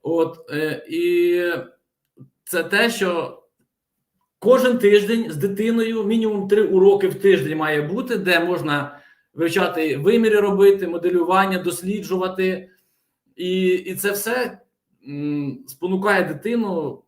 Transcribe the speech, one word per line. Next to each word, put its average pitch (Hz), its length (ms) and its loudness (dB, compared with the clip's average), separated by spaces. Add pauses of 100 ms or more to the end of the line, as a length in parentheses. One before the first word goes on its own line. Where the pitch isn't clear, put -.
От, 165 360 -2 (140)
е, 151 360 -6
і 175 460 0 (1080)
це 170 200 -4
те, 226 260 0
що 175 520 -4 (960)
кожен 254 400 4
тиждень 208 520 4
з 151 60 -8
дитиною 220 680 -2
мінімум 214 440 0
три 208 140 4
уроки 190 460 4
в 147 60 -4
тиждень 156 440 2
має 151 240 -2
бути, 233 340 -4
де 180 240 2
можна 151 600 -4 (340)
вивчати 160 640 0
виміри 214 440 4
робити, 196 480 4
моделювання, 180 680 0
досліджувати. 185 1120 -4 (680)
І, 185 300 -2
і 185 280 -2
це 202 160 -4
все, 226 480 -4 (500)
м, 143 580 -6
спонукає 190 580 -2
дитину. 175 840 -6